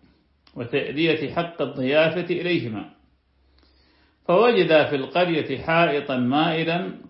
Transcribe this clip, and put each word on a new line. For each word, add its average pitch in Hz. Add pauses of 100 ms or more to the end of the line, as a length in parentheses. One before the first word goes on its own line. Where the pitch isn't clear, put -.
(560)
وتأدية 139
حق 170
الضيافة 147
إليهما، 165 (1400)
فوجد 175
في 143
القرية 139
حائطا 147
مائلا 160 (180)